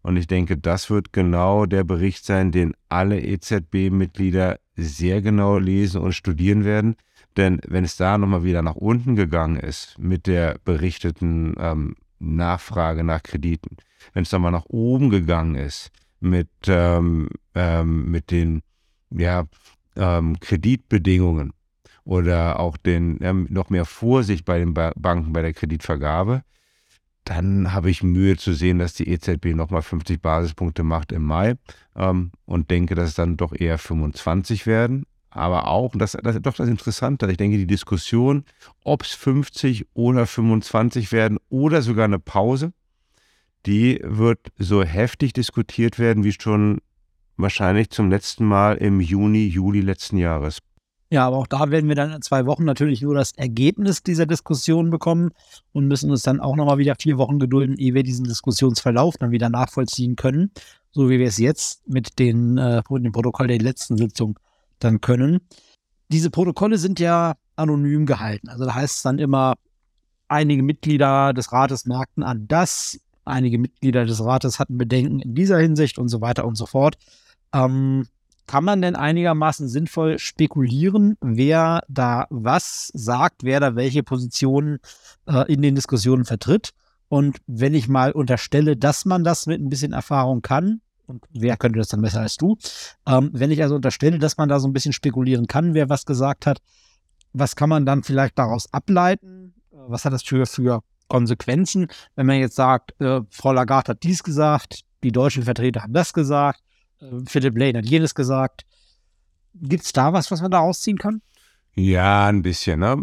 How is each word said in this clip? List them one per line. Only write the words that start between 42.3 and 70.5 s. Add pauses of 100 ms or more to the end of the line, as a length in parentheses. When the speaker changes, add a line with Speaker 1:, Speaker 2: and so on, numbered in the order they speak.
Speaker 1:
die
wird
so
heftig
diskutiert
werden,
wie
schon (580)
wahrscheinlich
zum
letzten
Mal
im
Juni,
Juli
letzten
Jahres. (480)
Speaker 2:
Ja,
aber
auch
da
werden
wir
dann
in
zwei
Wochen
natürlich
nur
das
Ergebnis
dieser
Diskussion
bekommen (400)
und
müssen
uns
dann
auch
nochmal
wieder
vier
Wochen
gedulden,
ehe
wir
diesen
Diskussionsverlauf
dann
wieder
nachvollziehen
können, (400)
so
wie
wir
es
jetzt
mit
den,
äh,
mit
dem
Protokoll
der
letzten
Sitzung (440)
dann
können. (720)
Diese
Protokolle
sind
ja (200)
anonym
gehalten.
Also
da
heißt
es
dann
immer, (720)
einige